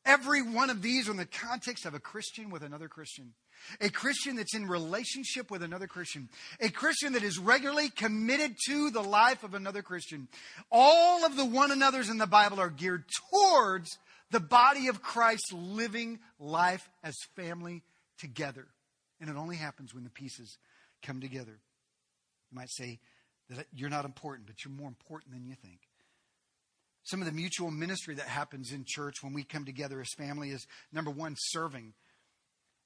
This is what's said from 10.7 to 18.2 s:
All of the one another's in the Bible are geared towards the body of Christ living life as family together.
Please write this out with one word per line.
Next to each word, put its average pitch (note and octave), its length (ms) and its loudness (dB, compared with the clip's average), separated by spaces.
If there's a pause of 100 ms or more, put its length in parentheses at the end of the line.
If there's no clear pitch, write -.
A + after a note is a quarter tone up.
All E4+ 540 10
of C#4+ 100 2
the C4+ 80 2
one C4 280 4
another's C4+ 380 4
in A3+ 100 -2
the G#3+ 80 2
Bible G3+ 340 6
are F3+ 80 2
geared E3+ 360 -4 (260)
towards B3+ 680 6 (340)
the A3 80 2
body B3 480 6
of A#3 140 -2
Christ A3+ 500 0
living A3 680 -6 (200)
life E3+ 480 0 (160)
as D#3 120 -10 (200)
family E3+ 480 -12 (340)
together. C3+ 500 -10 (520)